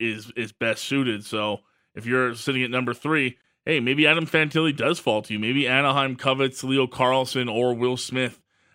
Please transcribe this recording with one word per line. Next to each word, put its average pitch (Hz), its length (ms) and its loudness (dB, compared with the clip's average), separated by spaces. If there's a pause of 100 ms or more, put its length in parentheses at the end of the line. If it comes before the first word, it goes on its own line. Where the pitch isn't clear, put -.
is, 110 360 -6
is 110 160 -6
best 117 320 -2
suited. 123 400 0
So 107 360 -2 (340)
if 107 120 -12
you're 123 280 2
sitting 131 280 -2
at 123 80 -2
number 123 240 -2
three, 143 420 -2 (300)
hey, 156 140 2
maybe 139 260 4
Adam 160 200 4
Fantilli 156 480 2
does 143 240 0
fall 107 240 2
to 110 120 -8
you. 104 40 -2
Maybe 123 300 0
Anaheim 135 480 2
covets 131 480 0
Leo 135 220 2
Carlsson 127 640 0
or 120 260 0
Will 123 240 0
Smith, 127 420 -4 (340)